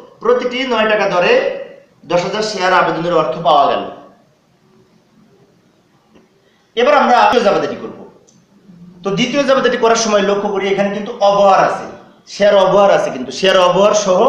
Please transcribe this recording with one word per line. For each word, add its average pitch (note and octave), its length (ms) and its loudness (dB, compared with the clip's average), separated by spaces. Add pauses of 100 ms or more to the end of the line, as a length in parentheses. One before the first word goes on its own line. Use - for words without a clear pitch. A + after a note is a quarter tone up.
(200)
প্রতিটি A#3+ 380 -2 (140)
নয় A3 200 0
টাকা G3+ 220 0
দরে F3+ 180 0 (760)
দশ F3 200 0
হাজার G#3 160 -4
শেয়ার F#3 300 -2
আবেদনের E3+ 420 0
অর্থ D#3+ 200 0 (140)
পাওয়া - 220 2
গেল। - 120 -4 (3000)
এবার B3+ 180 2
আমরা B3 220 4
দ্বিতীয় A3+ 280 2
জাবেদাটি D#3+ 380 0
করব। - 160 -16 (1040)
তো G3 80 -6
দ্বিতীয় B3 380 -2
জাবেদাটি B3+ 360 0
করার A3+ 200 2
সময় G#3 180 0
লক্ষ্য G3+ 320 -2
করি, F#3+ 140 -4
এখানে G3+ 280 -2
কিন্তু G#3 240 -10
অবহার G3+ 480 4
আছে, - 180 -8 (480)
শেয়ার G3+ 200 2
অবহার G3 360 4
আছে, - 200 0
কিন্তু B2+ 220 -10
শেয়ার F#3 240 0 (120)
অবহার G3 260 2
সহ G3 340 0